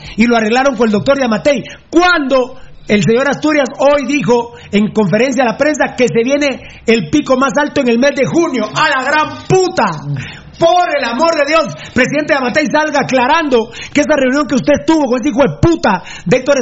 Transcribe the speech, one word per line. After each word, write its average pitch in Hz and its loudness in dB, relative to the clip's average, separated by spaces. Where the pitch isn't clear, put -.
y 214 2
lo 240 2
arreglaron 240 0
con 226 0
el 214 0
doctor 277 0
Yamatei, 247 0
cuando 277 2
el 208 2
señor 233 2
Asturias 294 0
hoy 285 2
dijo 240 0
en 208 0
conferencia 220 0
a 226 0
la 214 -6
prensa 277 0
que 247 2
se 226 0
viene 277 -2
el 220 0
pico 294 0
más 269 0
alto 294 -2
en 247 0
el 233 2
mes 277 2
de 269 0
junio. 302 0
¡A 311 -2
la 269 -2
gran 294 0
puta! 370 2
Por 349 4
el 277 -2
amor 262 0
de 285 0
Dios, 311 2
presidente 285 0
Yamatei, 262 -2
salga 294 0
aclarando 254 0
que 285 2
esa 294 2
reunión 269 0
que 294 -2
usted 285 0
tuvo 311 2
con 247 0
ese 240 -2
hijo 294 4
de 190 0
puta 302 0
de 208 2
Héctor 262 0